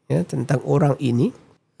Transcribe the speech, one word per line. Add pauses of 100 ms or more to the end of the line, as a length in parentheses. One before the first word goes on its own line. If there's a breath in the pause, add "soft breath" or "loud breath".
ya,
tentang
orang
ini. (460)